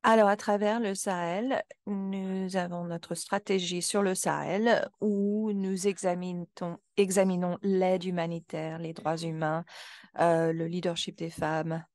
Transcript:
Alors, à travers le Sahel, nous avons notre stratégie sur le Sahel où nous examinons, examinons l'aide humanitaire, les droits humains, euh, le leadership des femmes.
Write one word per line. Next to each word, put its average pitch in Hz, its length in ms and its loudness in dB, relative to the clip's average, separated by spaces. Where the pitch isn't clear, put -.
Alors, 226 260 8
à 208 80 4
travers 208 440 2
le 196 140 0
Sahel, 190 680 -2
nous 190 680 -4
avons 175 280 -4
notre 170 300 -6
stratégie 180 680 -2
sur 202 200 0
le 190 120 2
Sahel 180 760 2
où 208 520 0
nous 190 340 0
examinons, 180 600 -2
examinons 185 640 2
l'aide 185 440 2
humanitaire, 165 760 -4
les 165 160 -8
droits 165 240 -2
humains, 160 480 -2
euh, 165 360 4
le 165 120 -2
leadership 170 520 -4
des 165 120 -6
femmes. 160 540 -4